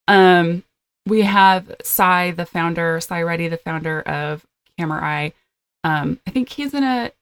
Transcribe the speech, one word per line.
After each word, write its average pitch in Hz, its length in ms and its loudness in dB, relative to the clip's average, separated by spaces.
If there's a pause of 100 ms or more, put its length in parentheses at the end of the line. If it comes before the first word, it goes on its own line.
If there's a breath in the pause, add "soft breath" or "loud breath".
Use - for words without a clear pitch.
Um, 180 560 6 (420)
we 214 160 2
have 190 600 2
Sai, 180 500 0
the 170 140 -8
founder, 165 540 -2
Sai 170 220 -6
Reddy, 170 260 -2
the 165 80 -6
founder 160 460 -6
of 147 420 -8 (340)
Camerai. 156 540 -6 (520)
Um, 156 420 -2
I 185 40 -10
think 254 200 -4
he's 285 240 -8
in 285 100 -2
a, 247 260 -4 (120)